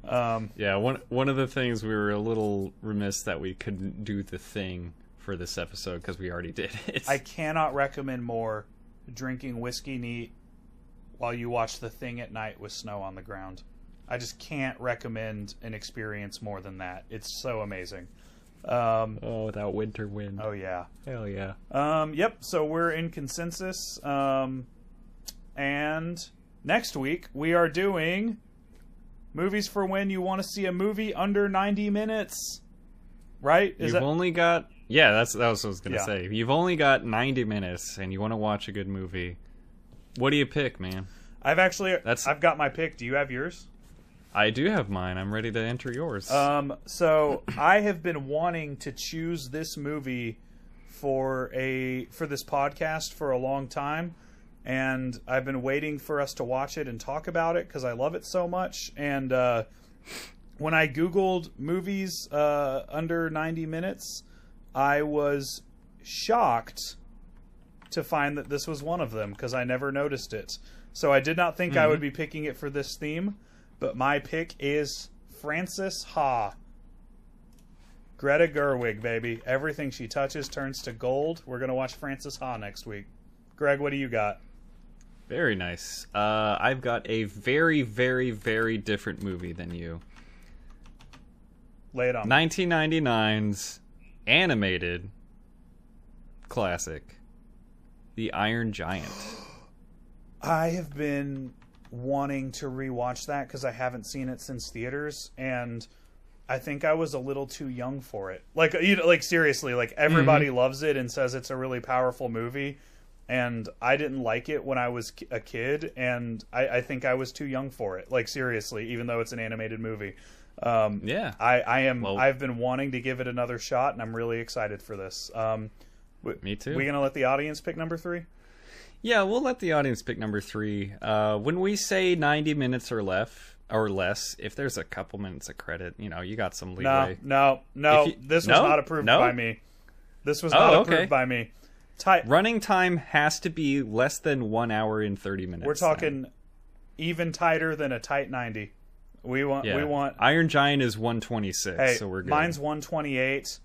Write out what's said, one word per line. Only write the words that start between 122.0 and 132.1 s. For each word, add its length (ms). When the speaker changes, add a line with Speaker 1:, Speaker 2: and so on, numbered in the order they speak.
Speaker 2:
Well 160
Speaker 1:
I've 200
been 200
wanting 340
to 80
give 200
it 60
another 320
shot, 360
and 80
I'm 120
really 260
excited 420
for 160
this. 360
Um, 360
w-, 200
Speaker 2:
Me 140
too. 200
Speaker 1:
we 80
gonna 160
let 140
the 100
audience 380
pick 160
number 180
three? 300
Speaker 2:
Yeah, 220
we'll 200
let 180
the 120
audience 300
pick 160
number 240
three. 580
Uh, 380
when 220
we 160
say 380